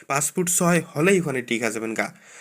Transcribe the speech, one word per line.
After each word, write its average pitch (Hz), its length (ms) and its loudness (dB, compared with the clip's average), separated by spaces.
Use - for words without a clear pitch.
পাঁচ 143 280 -2
ফুট 175 140 0
ছয় 175 320 2
হলেই 180 240 4
ওখানে 131 220 -2
টিকা 117 300 -2
যাবেন 113 220 -6
গা। 104 200 -2